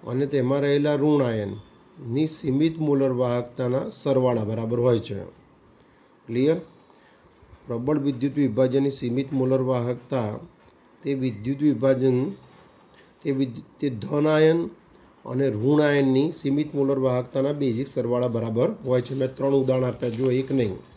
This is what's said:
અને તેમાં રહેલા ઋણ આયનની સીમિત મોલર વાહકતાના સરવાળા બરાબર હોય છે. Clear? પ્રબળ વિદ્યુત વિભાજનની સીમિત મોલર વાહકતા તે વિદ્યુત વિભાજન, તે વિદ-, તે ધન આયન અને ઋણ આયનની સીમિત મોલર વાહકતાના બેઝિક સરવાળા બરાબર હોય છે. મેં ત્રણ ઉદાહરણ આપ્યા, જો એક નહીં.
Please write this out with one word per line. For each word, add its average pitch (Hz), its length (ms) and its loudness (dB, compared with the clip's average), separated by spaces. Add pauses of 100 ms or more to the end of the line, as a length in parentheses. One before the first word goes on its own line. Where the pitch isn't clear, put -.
અને 131 180 0
તેમાં 135 360 0
રહેલા 147 340 2
ઋણ 147 260 2
આયનની 117 1040 -4
સીમિત 156 520 -2
મોલર 139 320 2
વાહકતાના 123 760 -2
સરવાળા 127 540 0
બરાબર 113 360 -4
હોય 120 200 4
છે. 101 180 -8 (1080)
Clear? 135 300 2 (1080)
પ્રબળ 127 320 -2
વિદ્યુત 135 360 -2
વિભાજનની 131 560 2
સીમિત 135 420 -4
મોલર 131 280 2
વાહકતા 123 680 -2 (760)
તે 139 100 -2
વિદ્યુત 131 480 -4
વિભાજન, 131 560 4 (1040)
તે 151 80 -4
વિદ-, 135 340 -2 (140)
તે 143 100 -2
ધન 147 380 -2
આયન 156 320 4 (680)
અને 131 240 0
ઋણ 127 320 2
આયનની 143 500 4
સીમિત 147 440 -2
મોલર 135 240 0
વાહકતાના 131 540 0
બેઝિક 135 340 -2
સરવાળા 123 400 -2
બરાબર 113 420 0 (160)
હોય 127 160 2
છે. 131 120 -8
મેં 131 220 -4
ત્રણ 139 180 0
ઉદાહરણ 131 300 2
આપ્યા, 123 260 -2
જો 127 220 0
એક 131 200 -2
નહીં. 117 260 0 (200)